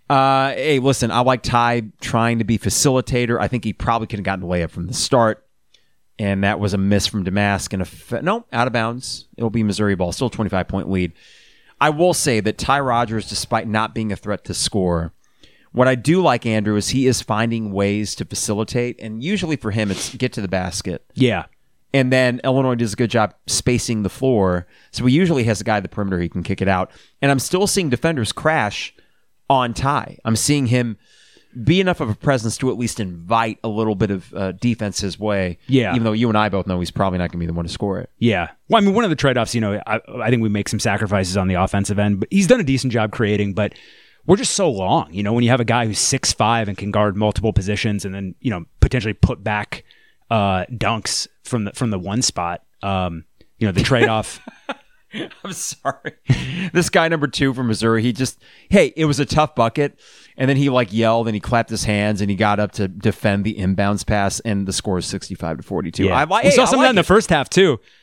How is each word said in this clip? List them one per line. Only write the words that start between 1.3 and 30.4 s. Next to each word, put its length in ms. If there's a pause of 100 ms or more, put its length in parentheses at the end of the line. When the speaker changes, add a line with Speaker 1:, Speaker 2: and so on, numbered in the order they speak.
Speaker 1:
Ty 420 (160)
trying 400
to 40
be 140
facilitator. 840
I 80
think 160
he 80
probably 360
could 100
have 60
gotten 160
the 120
layup 180
from 180
the 40
start, 540 (720)
and 240
that 160
was 160
a 40
miss 280
from 180
Damask. 480
And 100
a 40
fa-, 340
no, 320
out 140
of 60
bounds. 640
It'll 120
be 140
Missouri 320
ball. 180
Still 140
a 40
twenty-five 360
point 240
lead. 220 (680)
I 100
will 240
say 260
that 180
Ty 220
Rodgers, 480
despite 400
not 260
being 180
a 40
threat 280
to 100
score, 580 (600)
what 160
I 80
do 240
like, 260
Andrew, 300
is 140
he 180
is 140
finding 500
ways 440
to 80
facilitate, 760
and 240
usually 320
for 160
him, 180
it's 240
get 200
to 80
the 60
basket. 560 (100)
Speaker 2:
Yeah. 320 (480)
Speaker 1:
And 180
then 320
Illinois 320
does 160
a 40
good 140
job 240 (140)
spacing 540
the 80
floor, 560 (260)
so 140
he 80
usually 300
has 160
a 40
guy 140
at 40
the 60
perimeter 320
he 80
can 140
kick 200
it 60
out. 240 (280)
And 120
I'm 80
still 260
seeing 240
defenders 400
crash 640 (560)
on 240
Ty. 500
I'm 120
seeing 320